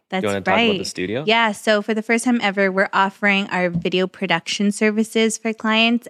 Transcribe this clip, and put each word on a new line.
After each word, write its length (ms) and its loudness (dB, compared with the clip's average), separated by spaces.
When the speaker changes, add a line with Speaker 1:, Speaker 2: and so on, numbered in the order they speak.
Speaker 1:
That's 120 -4
Speaker 2:
You 60 0
wanna 140 -2
talk 120 0
about 180 2
the 60 -4
Speaker 1:
right. 80 -8
Speaker 2:
studio? 400 -4
Speaker 1:
Yeah, 240 2
so 320 0
for 100 -4
the 100 -2
first 220 -2
time 160 0
ever, 300 0
we're 220 0
offering 560 0
our 200 0
video 380 0
production 640 -2
services 680 0
for 160 -6
clients 580 2